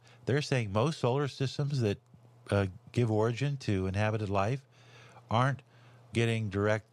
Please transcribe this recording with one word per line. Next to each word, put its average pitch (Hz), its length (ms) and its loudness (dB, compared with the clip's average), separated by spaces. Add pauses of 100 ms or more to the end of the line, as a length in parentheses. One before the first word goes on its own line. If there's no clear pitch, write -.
(240)
They're 143 160 0
saying 117 320 -2
most 127 260 0
solar 135 300 0
systems 139 540 -2
that, 101 160 0 (520)
uh, 101 180 2 (220)
give 113 200 2
origin 120 480 0
to 95 280 0
inhabited 107 440 -2
life 101 320 0 (680)
aren't 127 300 2 (540)
getting 113 340 0
direct, 104 440 0